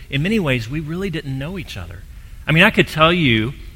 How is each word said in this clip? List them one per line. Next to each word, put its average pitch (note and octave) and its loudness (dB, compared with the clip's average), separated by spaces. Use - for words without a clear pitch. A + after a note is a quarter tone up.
in C#3 -2
many G#3+ 2
ways, B2+ 0
we D3 -4
really E3+ -4
didn't C3+ -6
know E3+ -6
each - -10
other. F2 -12
I C#3 2
mean, D#3+ 6
I G#3 6
could - 2
tell D#3+ 4
you C3 4